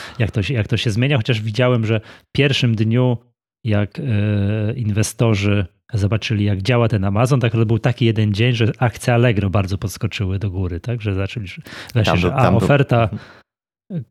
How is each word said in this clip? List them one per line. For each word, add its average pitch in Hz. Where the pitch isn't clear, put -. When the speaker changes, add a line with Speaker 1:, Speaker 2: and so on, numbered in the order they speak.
Speaker 1:
jak 110
to 104
się, 143
jak 110
to 113
się 113
zmienia, 127
chociaż 110
widziałem, 113
że 113
w -
pierwszym 135
dniu, 120
jak, 104
e, 165
inwestorzy 104
zobaczyli, 104
jak 98
działa 120
ten 104
Amazon, 117
tak 117
to 113
był 110
taki 123
jeden 107
dzień, 117
że 110
akcje 123
Allegro 113
bardzo 95
podskoczyły 95
do 98
góry, 87
tak, 117
że 104
zaczęli, 95
że -
właśnie, 104
Speaker 2:
Tam 82
Speaker 1:
że, 87
Speaker 2:
był, 143
Speaker 1:
a, 135
Speaker 2:
tam 95
był -
Speaker 1:
oferta 131
Speaker 2:
Mhm. 165